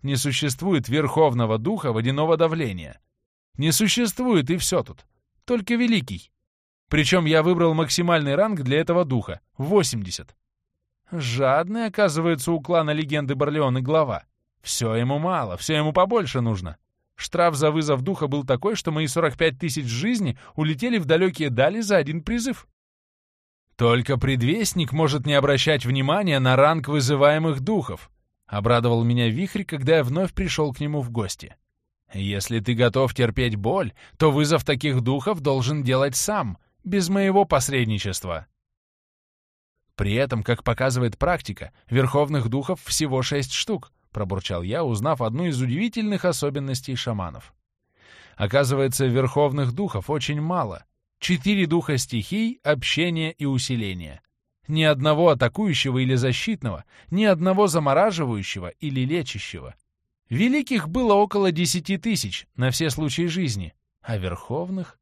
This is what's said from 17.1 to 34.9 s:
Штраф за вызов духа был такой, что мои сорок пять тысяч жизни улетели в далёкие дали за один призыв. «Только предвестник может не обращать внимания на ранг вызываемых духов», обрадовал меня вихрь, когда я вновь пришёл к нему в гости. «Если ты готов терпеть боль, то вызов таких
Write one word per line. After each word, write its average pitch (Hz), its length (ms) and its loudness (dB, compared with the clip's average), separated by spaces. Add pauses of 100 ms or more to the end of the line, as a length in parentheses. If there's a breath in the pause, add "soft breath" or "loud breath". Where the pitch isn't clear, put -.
Штраф 170 400 0
за 151 140 2
вызов 151 320 2
духа 160 260 -2
был 143 160 -2
такой, 139 320 0
что - 160 -4
мои 156 140 -2
сорок 151 320 0
пять 160 220 0
тысяч 147 260 -4
жизни 151 520 -2 (180 loud breath)
улетели 156 420 0
в 170 80 -2
далёкие 160 460 2
дали 151 300 2
за 202 160 2
один 156 260 0
призыв. 240 440 -4 (1080)
«Только 120 420 2
предвестник 135 760 0
может 147 340 0
не 147 60 0
обращать 139 520 2
внимания 139 540 2
на 127 160 4
ранг 147 320 4
вызываемых 147 760 4
духов», 175 480 -4 (380)
обрадовал 117 560 2
меня 120 260 2
вихрь, 185 340 -2
когда 151 340 2
я 151 60 4
вновь 160 300 -2
пришёл 156 400 -2
к 127 60 -14
нему 147 220 -2
в 123 100 -6
гости. 110 440 -6 (580)
«Если 101 460 -4
ты 117 160 0
готов 123 380 2
терпеть 120 420 0
боль, 117 380 -2 (240 loud breath)
то 156 140 4
вызов 147 320 2
таких 135 380 0